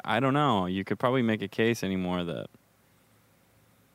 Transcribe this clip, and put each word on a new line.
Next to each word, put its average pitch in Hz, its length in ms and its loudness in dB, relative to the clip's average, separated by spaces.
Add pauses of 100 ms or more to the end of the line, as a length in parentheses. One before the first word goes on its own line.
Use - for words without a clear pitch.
I 107 160 0
don't 131 140 2
know. 135 320 4
You 92 180 -2
could 101 160 -4
probably 131 220 2
make 110 220 0
a 98 60 -4
case 113 360 0
anymore 90 400 -2
that, 64 220 -6 (1500)